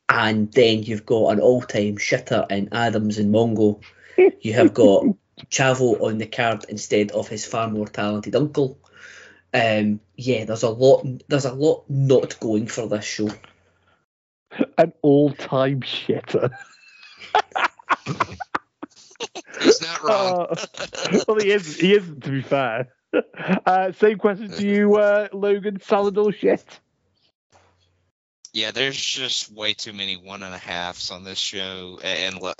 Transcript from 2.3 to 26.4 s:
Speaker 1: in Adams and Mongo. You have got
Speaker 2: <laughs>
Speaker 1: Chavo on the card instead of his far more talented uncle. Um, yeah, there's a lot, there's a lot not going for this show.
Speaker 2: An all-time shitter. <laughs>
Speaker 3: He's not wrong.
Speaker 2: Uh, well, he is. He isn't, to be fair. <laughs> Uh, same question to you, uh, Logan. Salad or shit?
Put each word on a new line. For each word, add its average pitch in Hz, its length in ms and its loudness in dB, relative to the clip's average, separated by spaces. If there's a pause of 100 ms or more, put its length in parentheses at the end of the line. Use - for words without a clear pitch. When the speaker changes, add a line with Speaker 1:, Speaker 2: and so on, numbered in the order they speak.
Speaker 1:
in 98 220 -4
Adams 110 460 -2
and 104 140 0
Mongo. 110 480 2 (600)
You 107 140 -6
have - 200 6
got 180 300 6 (220)
Speaker 2:
<laughs> - 240 -20
Speaker 1:
Chavo 127 520 2
on 110 160 -2
the 107 80 -6
card 113 420 -2
instead 104 440 -2
of 110 160 -4
his 107 180 -10
far 113 240 -4
more 107 160 -4
talented 104 500 -4
uncle. 143 400 0 (800)
Um, 107 460 2 (160)
yeah, 120 280 -2
there's 110 200 -6
a 117 40 2
lot, 131 380 6 (220)
there's 139 180 0
a 123 80 -6
lot 147 340 0
not 135 520 2
going 110 260 -2
for 110 220 -8
this 104 180 -4
show. 104 240 -4 (1500)
Speaker 2:
An 165 240 4
all-time 139 840 2
shitter. - 680 -4 (840)
<laughs> - 380 -2 (1900)
Speaker 3:
He's - 200 4
not 165 200 -10
wrong. 185 480 0
Speaker 2:
Uh, 190 680 -4 (100)
well, 214 100 2
he 202 140 2
is. 165 260 -2
He 180 160 4
isn't, 165 300 0
to 143 60 -6
be 135 120 -2
fair. 131 460 -2 (240)
<laughs> - 60 2 (480)
Uh, 185 240 2
same 214 280 2
question 208 340 -2
to 202 120 -6
you, 202 300 4
uh, 208 380 4
Logan. 202 480 -2
Salad 202 360 0
or 208 160 2
shit? - 300 0 (1900)